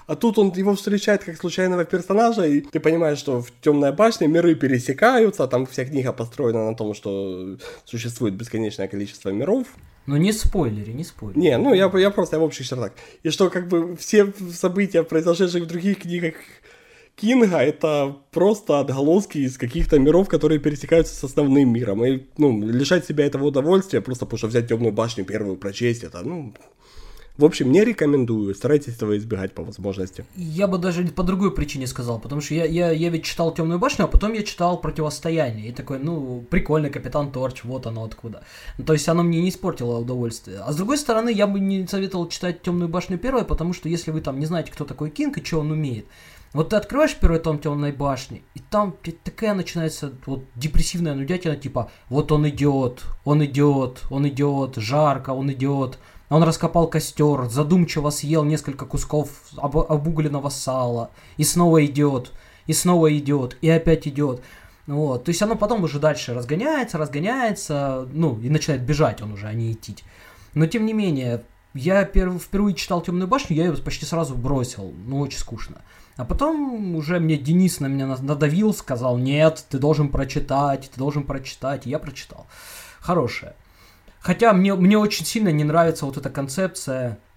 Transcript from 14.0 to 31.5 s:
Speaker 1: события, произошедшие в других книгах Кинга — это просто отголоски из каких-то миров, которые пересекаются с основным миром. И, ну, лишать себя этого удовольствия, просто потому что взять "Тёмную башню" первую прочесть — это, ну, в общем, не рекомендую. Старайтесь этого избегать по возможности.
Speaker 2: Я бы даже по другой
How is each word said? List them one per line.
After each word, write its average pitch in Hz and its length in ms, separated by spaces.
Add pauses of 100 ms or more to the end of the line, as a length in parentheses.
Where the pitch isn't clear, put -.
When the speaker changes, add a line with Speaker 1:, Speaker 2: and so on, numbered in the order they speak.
Speaker 1:
события, 180 520
произошедшие 170 600
в 165 40
других 180 320
книгах 170 340 (840)
Кинга — 208 440
это 147 560 (160)
просто 180 480
отголоски 143 580
из 127 200
каких-то 156 420
миров, 160 280
которые 151 320
пересекаются 156 560
с - 80
основным 139 480
миром. 113 320
И, 131 200 (140)
ну, 131 240
лишать 127 440
себя 147 200
этого 143 200
удовольствия, 147 560
просто 127 240
потому 117 140
что 113 80
взять 117 200
"Тёмную 117 240
башню" 110 320
первую 98 340
прочесть — 117 460
это, 87 200
ну, 139 300 (840)
в 143 80
общем, 139 260
не 196 140
рекомендую. 120 720
Старайтесь 127 400
этого 104 200
избегать 104 380
по - 100
возможности. 95 640 (100)
Speaker 2:
Я 175 320
бы 185 120
даже 180 260
по 175 160
другой 185 320